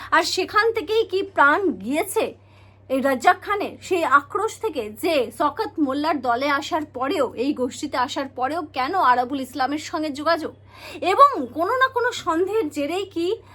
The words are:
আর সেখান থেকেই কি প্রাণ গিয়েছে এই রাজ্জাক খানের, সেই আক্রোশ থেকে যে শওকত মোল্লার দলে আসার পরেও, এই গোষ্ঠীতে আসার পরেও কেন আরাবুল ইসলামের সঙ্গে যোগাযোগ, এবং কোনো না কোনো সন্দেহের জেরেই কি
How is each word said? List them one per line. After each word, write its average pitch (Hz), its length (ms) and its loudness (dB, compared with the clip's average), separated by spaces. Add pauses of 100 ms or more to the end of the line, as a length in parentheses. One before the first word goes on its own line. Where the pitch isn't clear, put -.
(100)
আর 320 120 4
সেখান 381 500 0
থেকেই 440 320 0
কি 381 180 -2
প্রাণ 339 380 4 (220)
গিয়েছে 285 440 -2 (640)
এই 262 100 0
রাজ্জাক 277 460 2
খানের, 392 360 -4
সেই 339 220 0
আক্রোশ 285 480 2 (120)
থেকে 294 180 -4 (200)
যে 330 120 2 (240)
শওকত 302 400 -2
মোল্লার 294 420 0
দলে 254 300 0
আসার 311 340 -2
পরেও, 277 500 -2
এই 269 200 -2
গোষ্ঠীতে 254 420 -6
আসার 269 320 -4
পরেও 277 340 -4 (100)
কেন 269 220 -2
আরাবুল 254 460 2
ইসলামের 277 500 -4
সঙ্গে - 200 -4
যোগাযোগ, 294 420 -2 (480)
এবং 403 300 8 (160)
কোনো 359 300 -2
না 523 120 4
কোনো 480 240 0
সন্দেহের 359 560 0
জেরেই 302 380 -4
কি 339 200 -4 (280)